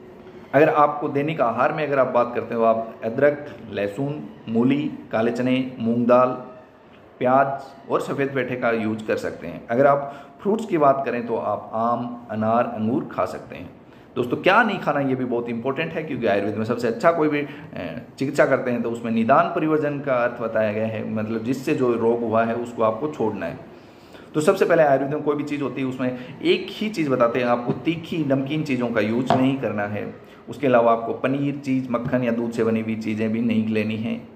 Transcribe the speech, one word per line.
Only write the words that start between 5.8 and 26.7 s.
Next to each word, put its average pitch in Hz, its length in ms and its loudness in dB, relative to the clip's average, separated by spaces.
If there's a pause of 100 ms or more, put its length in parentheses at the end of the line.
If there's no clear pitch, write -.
दाल, 127 420 4 (720)
प्याज 131 440 2 (280)
और 143 100 0
सफ़ेद 135 340 -2
पेठे 127 200 -2
का 120 160 0
यूज़ 107 340 -2
कर 113 100 0
सकते - 320 -8
हैं। 82 200 -12
अगर 127 200 4
आप - 420 0 (120)
फ्रूट्स 214 240 -2
की 175 120 -2
बात 135 280 4
करें 120 220 -4
तो 117 80 -2
आप 101 380 -4
आम, 120 560 -2
अनार, 110 340 2
अंगूर 120 480 -2
खा - 140 -2
सकते - 300 -12
हैं। 92 140 -14 (460)
दोस्तों, 120 220 -2
क्या 202 260 4
नहीं 196 160 -2
खाना 151 200 0
ये 135 160 0
भी 127 100 -2
बहुत 117 240 -2
इंपॉर्टेंट 135 440 -4
है, 170 100 -4
क्योंकि 123 240 -4
आयुर्वेद 101 280 0
में 110 100 -2
सबसे 117 220 -2
अच्छा 165 240 4
कोई 156 180 2
भी, 147 100 0
अ, 143 80 -4 (720)
चिकित्सा 147 260 4
करते 127 260 2
हैं 120 100 -2
तो 117 100 -2
उसमें 117 200 -4
निदान 120 340 4
परिवर्जन 156 540 0
का 135 140 -2
अर्थ 120 280 0
बताया 110 320 0
गया 110 140 -2
है, 110 260 -6
मतलब 110 300 -4
जिससे 139 320 -2
जो 123 180 2
रोग 117 260 2
हुआ 113 240 2
है 117 120 0
उसको 120 280 -4
आपको 110 240 0
छोड़ना 101 380 -4
है। 82 140 -8 (760)
तो 151 80 0
सबसे 151 240 4
पहले 160 180 6
आयुर्वेद 139 300 2
में 147 100 -6
कोई 147 120 0
भी 143 80 -4
चीज़ 143 180 -6
होती 131 200 -4
है 131 60 -2
उसमें 127 300 -4 (240)
एक 202 280 2
ही 214 200 -6